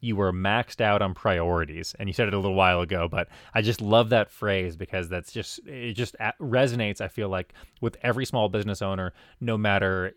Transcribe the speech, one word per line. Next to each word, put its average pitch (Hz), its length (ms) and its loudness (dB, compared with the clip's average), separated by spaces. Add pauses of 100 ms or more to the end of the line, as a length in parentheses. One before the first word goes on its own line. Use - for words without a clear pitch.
you 113 160 -2
were 95 160 2
maxed 101 480 -2
out 104 220 4
on 92 120 0
priorities. 85 840 -2
And 98 100 -4
you 90 40 -4
said 110 160 0
it 98 60 0
a 101 40 2
little 95 160 0
while 92 280 6
ago, 85 260 -2
but 87 200 -4 (260)
I 113 80 2
just 110 180 0
love 110 300 4
that 113 200 2
phrase 95 460 -2
because 90 320 -6
that's 87 240 -8
just, - 340 -10
it 120 280 -10
just 120 260 -4
a-, 110 200 -2
resonates, 120 600 0
I 95 80 -4
feel 104 220 -6
like, 92 240 -6 (260)
with - 220 -2
every 123 240 0
small 110 240 0
business 101 320 -2
owner, 95 300 -4 (280)
no 117 160 -2
matter 95 600 2